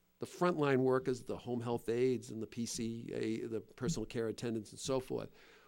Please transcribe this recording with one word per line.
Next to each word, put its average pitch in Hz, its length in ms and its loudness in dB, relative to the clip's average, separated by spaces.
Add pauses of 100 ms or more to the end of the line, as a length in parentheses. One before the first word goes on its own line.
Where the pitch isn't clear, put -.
(200)
the 117 60 -4
frontline 151 500 4
workers, 127 460 4
the 101 140 -4
home 120 240 -4
health 120 280 -2
aides 120 420 2
and 110 100 -6
the 107 60 -4
P 117 180 -4
C 117 480 -4
A, 113 360 -2
the 110 120 -4
personal - 460 -4
care 117 220 -2
attendants 113 420 -2
and - 80 -14
so 131 220 0
forth, - 300 -4 (360)